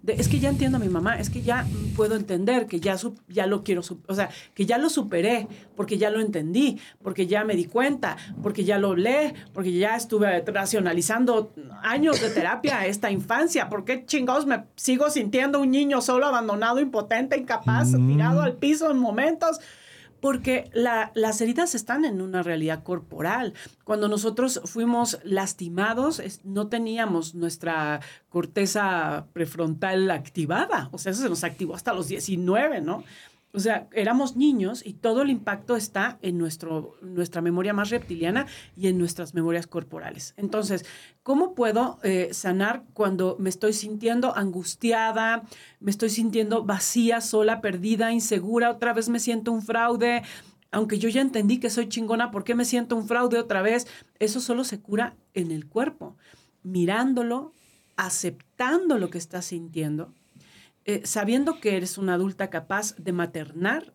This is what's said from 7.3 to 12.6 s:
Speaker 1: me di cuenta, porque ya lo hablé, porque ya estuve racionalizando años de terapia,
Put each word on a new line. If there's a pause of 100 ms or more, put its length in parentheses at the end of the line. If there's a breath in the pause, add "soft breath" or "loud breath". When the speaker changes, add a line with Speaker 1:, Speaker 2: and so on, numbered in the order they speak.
Speaker 1:
me
di
cuenta, (240 loud breath)
porque
ya
lo
hablé, (180 loud breath)
porque
ya
estuve
racionalizando (300)
años
de
terapia,